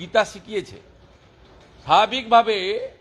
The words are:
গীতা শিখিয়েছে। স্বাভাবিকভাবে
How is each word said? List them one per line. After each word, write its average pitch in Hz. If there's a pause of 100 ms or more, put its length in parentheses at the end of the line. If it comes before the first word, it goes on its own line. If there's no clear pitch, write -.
গীতা 190 (100)
শিখিয়েছে। 196 (1080)
স্বাভাবিকভাবে 220 (440)